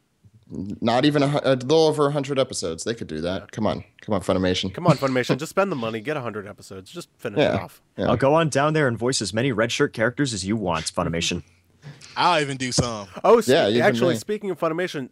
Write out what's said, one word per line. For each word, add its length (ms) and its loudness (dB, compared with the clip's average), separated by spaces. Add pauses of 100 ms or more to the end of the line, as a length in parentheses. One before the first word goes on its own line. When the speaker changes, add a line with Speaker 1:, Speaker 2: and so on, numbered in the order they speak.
(800)
Speaker 1:
Not 240 4
even 200 4
a 40 2
hu-, 140 0
a 140 2
little 320 4
over 180 2
a 60 0
hundred 260 -2
episodes. 460 -4
They 100 -2
could 140 -10
do 140 -6
that. 200 -4
Speaker 2:
Yeah. 80 -20
Speaker 1:
Come 160 -4
on. 160 -2 (200)
Come 120 -2
on, 60 0
Funimation. 520 0
Speaker 2:
Come 140 -2
on, 100 6
Funimation. 420 0
Just 120 -8
spend 220 0
the 40 -2
money. 240 -4
Get 160 -6
a 40 -4
hundred 260 -8
episodes. 460 -16
Just 160 -16 (100)
finish 220 -4
it 20 4
Speaker 1:
Yeah. 220 2
Speaker 2:
off. 180 -18 (140)
Speaker 1:
Yeah. 120 -2
Speaker 3:
I'll 80 2
go 180 4
on 140 4
down 240 2
there 140 2
and 100 0
voice 240 -2
as 140 -6
many 160 2
red 220 0
shirt 200 0
characters 400 0
as 140 -6
you 100 0
want, 280 -2 (100)
Funimation. 480 -2 (380)
Speaker 4:
<laughs> 360 -18
I'll 240 2
even 180 -4
do 120 -4
some. 380 -2 (160)
Speaker 2:
Oh, 160 8
spe-, 80 -2
Speaker 1:
Yeah, 200 6
even 140 4
Speaker 2:
actually, 320 2
Speaker 1:
me. 60 -4
Speaker 2:
speaking 300 -6
of 100 -6
Funimation, 500 -4